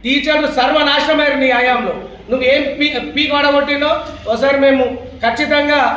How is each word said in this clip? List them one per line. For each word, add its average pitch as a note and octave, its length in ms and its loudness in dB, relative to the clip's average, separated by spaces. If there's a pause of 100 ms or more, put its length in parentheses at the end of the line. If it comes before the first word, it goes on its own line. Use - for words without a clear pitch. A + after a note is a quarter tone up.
టీచర్లు C#4+ 440 0 (120)
సర్వనాశనమయ్యారు D4 800 2
నీ C4 160 2
హయాంలో. A#3+ 340 0 (380)
నువ్వు B3+ 220 0
ఏం D4 100 2 (160)
పీ-, C#4+ 220 -2 (140)
పీక్ D4 200 0
వాడగొట్టిందో C#4+ 540 2 (380)
ఒకసారి C4+ 380 2
మేము C4 200 4 (380)
ఖచ్చితంగా D4 560 0 (180)